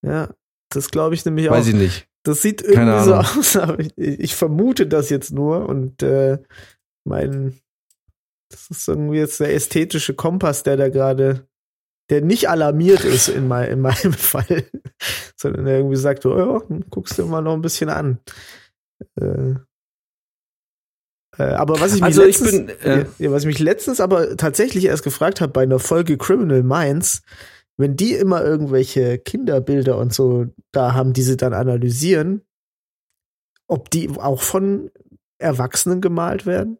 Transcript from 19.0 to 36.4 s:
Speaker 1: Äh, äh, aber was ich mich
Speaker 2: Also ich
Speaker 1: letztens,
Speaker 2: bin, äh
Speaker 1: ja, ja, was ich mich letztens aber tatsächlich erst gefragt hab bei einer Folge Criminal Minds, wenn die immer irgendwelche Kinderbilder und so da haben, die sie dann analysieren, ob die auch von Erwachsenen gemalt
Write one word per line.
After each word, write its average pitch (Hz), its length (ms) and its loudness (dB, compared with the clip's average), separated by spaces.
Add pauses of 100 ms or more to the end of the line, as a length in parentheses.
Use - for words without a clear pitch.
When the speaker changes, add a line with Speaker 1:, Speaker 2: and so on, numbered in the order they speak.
Speaker 1:
Äh, 131 340 -4 (1800)
äh, 143 60 -4
aber 147 380 0
was 185 140 2
ich 196 60 0
mich - 40 2
Speaker 2:
Also 165 200 8
ich 202 160 6
Speaker 1:
letztens, 233 120 2
Speaker 2:
bin, 196 160 0
äh 135 320 0
Speaker 1:
ja, 143 60 -2 (120)
ja, 147 140 -2
was 143 100 0
ich 151 60 -2
mich 147 100 -2
letztens 156 420 0
aber 185 360 2
tatsächlich 196 480 0
erst 156 180 2
gefragt 160 380 -2
hab 143 120 -2
bei 131 120 2
einer 131 160 2
Folge 165 360 0
Criminal 156 460 2
Minds, 143 600 0 (540)
wenn 139 200 0
die 226 180 0
immer 190 300 0
irgendwelche 135 760 0
Kinderbilder 139 800 -2
und 120 160 -2
so 123 320 2 (240)
da 123 240 0
haben, 131 180 2
die 127 100 0
sie 127 140 2
dann 131 160 -2
analysieren, 127 880 0 (1200)
ob - 240 -4
die 165 200 -2
auch 135 320 -2
von 196 500 -2 (460)
Erwachsenen 156 600 -2
gemalt 185 460 -2